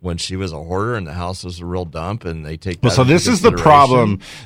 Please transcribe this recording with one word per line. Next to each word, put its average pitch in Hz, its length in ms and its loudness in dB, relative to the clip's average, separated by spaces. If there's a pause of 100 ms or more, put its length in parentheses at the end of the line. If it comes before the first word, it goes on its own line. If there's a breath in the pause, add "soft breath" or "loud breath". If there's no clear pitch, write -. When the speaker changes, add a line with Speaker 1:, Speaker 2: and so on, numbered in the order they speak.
Speaker 1:
when 85 160 -6
she 92 200 -8
was 92 160 -6
a 80 100 -10
hoarder 98 340 -4
and 95 100 -8
the 76 80 -12
house 87 300 -8
was 87 160 -12
a 87 60 -10
real 90 180 -6
dump, 82 400 -8
and 82 200 -8
they 78 120 -10
take 87 260 -10
Speaker 2:
Well, 120 80 2
Speaker 1:
that - 60 0
Speaker 2:
so 127 60 6
Speaker 1:
into 131 120 4
Speaker 2:
this 175 120 2
is 226 160 2
the 233 80 6
Speaker 1:
consideration? - 120 0
Speaker 2:
problem. 127 560 6 (280 loud breath)